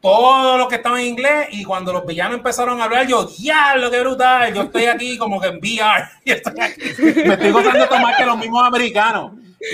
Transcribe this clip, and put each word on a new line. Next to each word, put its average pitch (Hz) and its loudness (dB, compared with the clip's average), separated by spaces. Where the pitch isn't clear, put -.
todo 254 4
lo 254 0
que 247 -4
estaba 240 -4
en 247 -4
inglés, 277 -2
y 208 -12
cuando 185 -6
los 175 -6
villanos 180 -4
empezaron 240 -2
a 226 0
hablar, 240 0
yo, 254 0
"¡Diablo, 269 0
qué 240 0
brutal! 254 2
Yo 202 -4
estoy - -2
aquí 240 -2
como 202 -4
que 190 -2
en 175 -6
V 220 -6
R, 214 0
<laughs> - -20
y 254 -2
estoy - -6
aquí, - -6
me 196 4
estoy - 2
gozando 440 4
esto 254 2
más 247 2
que 254 2
los 240 0
mismos 226 0
americanos". 220 0